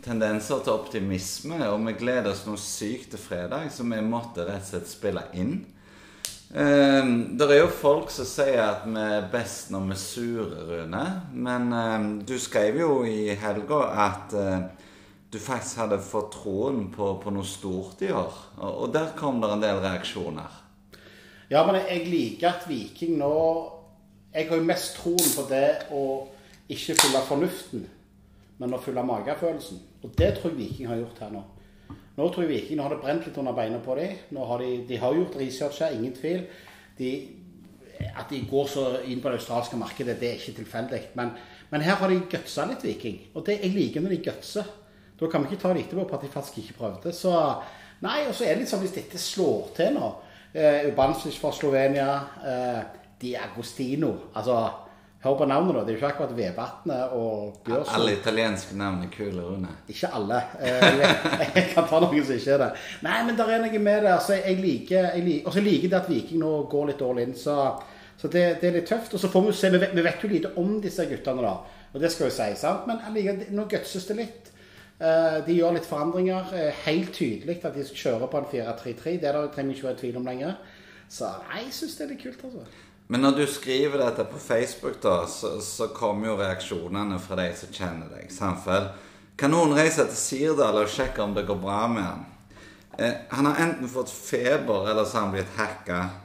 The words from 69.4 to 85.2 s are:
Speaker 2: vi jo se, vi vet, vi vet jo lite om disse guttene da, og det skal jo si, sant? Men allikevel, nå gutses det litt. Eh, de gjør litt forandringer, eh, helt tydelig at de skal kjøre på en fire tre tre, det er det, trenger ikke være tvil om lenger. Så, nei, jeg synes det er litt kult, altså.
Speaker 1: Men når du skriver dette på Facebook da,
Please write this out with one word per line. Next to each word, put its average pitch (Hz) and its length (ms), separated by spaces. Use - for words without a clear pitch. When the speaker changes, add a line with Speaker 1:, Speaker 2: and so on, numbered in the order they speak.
Speaker 2:
vi 208 80
jo - 80
se, 190 120
vi 180 80
vet, 190 140
vi 170 100
vet - 200
jo 202 100
lite 160 240
om 208 220
disse 175 280
guttene 127 320
da, 101 120
og 139 80
det 165 100
skal 147 160
jo 113 80
si, 107 140
sant? 185 260
Men 226 220
allikevel, 202 460
nå 208 160
gutses 185 400
det 214 120
litt. - 280
Eh, 160 480
de 170 140
gjør 170 180
litt 160 160
forandringer, 185 640
eh, 151 300
helt 170 320
tydelig 131 480
at 147 100
de 139 80
skal - 160
kjøre 123 320
på 151 80
en 139 80
fire 117 320
tre 123 160
tre, 165 240
det 151 80
er 143 80
det, 147 220
trenger 135 180
ikke 135 140
være 127 100
tvil 120 220
om 127 80
lenger. 131 240
Så, 208 200
nei, 196 160
jeg 269 100
synes - 220
det 311 80
er 277 80
litt - 100
kult, 247 220
altså. 220 220
Speaker 1:
Men 123 120
når 139 160
du 147 140
skriver 139 500
dette 117 240
på - 160
Facebook 123 600
da, 98 140